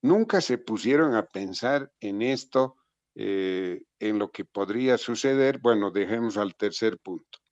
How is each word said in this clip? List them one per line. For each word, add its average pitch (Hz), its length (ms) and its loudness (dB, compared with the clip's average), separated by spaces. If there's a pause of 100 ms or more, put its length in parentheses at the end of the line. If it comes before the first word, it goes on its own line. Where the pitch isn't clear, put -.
Nunca 202 380 4
se 123 180 -2
pusieron 131 560 2
a 107 120 2
pensar 120 720 -4
en 101 220 -4
esto, 131 540 -2 (380)
eh, 95 680 -4 (160)
en 107 200 -2
lo 101 120 -4
que - 140 -12
podría 113 540 0
suceder. 135 600 0
Bueno, 107 320 2
dejemos 101 460 -2
al 101 180 -2
tercer 107 440 -2
punto. - 540 -14